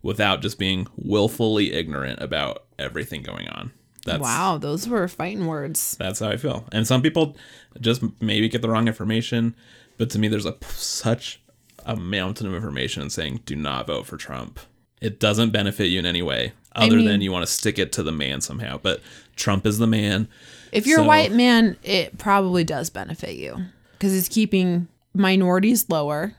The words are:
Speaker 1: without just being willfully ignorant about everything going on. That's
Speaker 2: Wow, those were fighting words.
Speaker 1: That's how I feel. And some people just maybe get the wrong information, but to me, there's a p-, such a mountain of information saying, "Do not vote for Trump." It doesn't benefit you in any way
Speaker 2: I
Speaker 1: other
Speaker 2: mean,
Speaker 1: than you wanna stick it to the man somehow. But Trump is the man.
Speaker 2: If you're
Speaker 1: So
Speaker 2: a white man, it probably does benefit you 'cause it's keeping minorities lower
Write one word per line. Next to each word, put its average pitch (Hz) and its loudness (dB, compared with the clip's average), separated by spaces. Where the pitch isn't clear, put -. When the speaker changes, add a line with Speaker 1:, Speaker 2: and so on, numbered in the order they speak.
Speaker 1:
without 101 0
just - -4
being 95 -2
willfully 107 2
ignorant 71 -6
about 67 -4
everything 71 -8
going 50 -10
on. 50 -12
That's 147 -2
Speaker 2:
Wow, 151 0
those 160 -4
were 220 0
fighting 185 -6
words. 160 -4
Speaker 1:
That's 92 -4
how 110 -2
I - 0
feel. 123 -4
And 110 0
some 127 4
people 156 2
just 117 0
maybe 107 2
get 117 -2
the 113 -2
wrong 113 2
information, 113 0
but 113 -2
to 107 0
me, 107 4
there's 107 0
a 80 -4
p-, - -14
such - -4
a 117 -4
mountain 98 -4
of 92 -4
information 71 -6
saying, 78 -6
"Do 71 -8
not 71 -6
vote 69 -6
for - -14
Trump." - -12
It 107 -6
doesn't 107 4
benefit 101 0
you 90 2
in 87 -2
any 87 0
way 62 -2
Speaker 2:
I 113 2
Speaker 1:
other 113 6
Speaker 2:
mean, 113 6
Speaker 1:
than 104 4
you 95 0
wanna 87 -2
stick - 0
it 92 0
to 95 -2
the 76 -2
man 69 -4
somehow. 67 -8
But - -2
Trump 98 0
is 107 2
the 113 4
man. 104 2
Speaker 2:
If 214 0
you're 311 6
Speaker 1:
So 311 6
Speaker 2:
a 294 6
white 302 6
man, 226 6
it 190 -2
probably 190 2
does 160 -4
benefit 98 -10
you 65 -10
'cause 196 2
it's 185 0
keeping 185 2
minorities 190 4
lower 151 -2